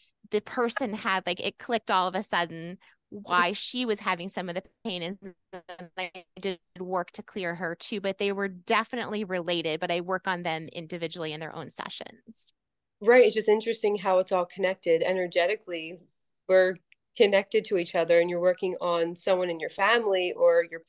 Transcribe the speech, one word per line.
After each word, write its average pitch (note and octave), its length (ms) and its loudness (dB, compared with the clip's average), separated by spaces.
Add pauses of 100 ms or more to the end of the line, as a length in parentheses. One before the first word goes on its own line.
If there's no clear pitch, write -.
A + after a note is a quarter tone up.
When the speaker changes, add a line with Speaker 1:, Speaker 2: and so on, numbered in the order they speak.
(300)
Speaker 1:
the G#3 120 0
person A#3 520 -2
had, F#3+ 340 -2
like, F3+ 180 -2
it G3 120 -6
clicked - 340 -4
all F#3 160 2
of F#3 80 -4
a G#3 80 -2
sudden E3+ 540 -2 (320)
why F3+ 420 0
she B3 340 -4
was A3 140 0
having F#3 300 -2
some F#3 180 -4
of E3+ 80 -6
the F#3+ 80 -8 (220)
pain, F3+ 180 -6
and F#3+ 140 -6 (340)
then F3 460 -16
I F#3 260 -8 (160)
did F#3 200 -4 (200)
work F3+ 320 -4
to - 120 -10
clear F3+ 300 -6
her E3+ 220 -6
too, - 240 -6
but G3 180 -2
they G3+ 140 0
were G3 160 -2
definitely G#3+ 800 -2
related, E3+ 560 -2
but F3 100 -2
I F3 80 0
work F3+ 280 -4
on F3+ 160 -2
them D#3+ 260 -4
individually E3 640 -8
in D#3 80 -10
their D#3 120 -10
own D#3 160 -10
sessions. - 840 -10 (480)
Speaker 2:
Right. A#3 240 8
It's G#3+ 100 2
just A3 140 0
interesting G#3+ 480 2
how F#3 220 2
it's F#3 120 -2
all F3+ 140 2
connected F3+ 580 0
energetically. F3+ 960 -2 (480)
We're F#3 300 6 (400)
connected G#3 480 4
to G3+ 120 0
each E3+ 180 -2
other, E3+ 260 6
and F3 80 2
you're F3 100 -2
working F3+ 400 2
on E3+ 380 0
someone F3+ 320 0
in E3 100 -6
your D#3 120 -6
family G3 680 2
or E3+ 340 6
your E3 160 -14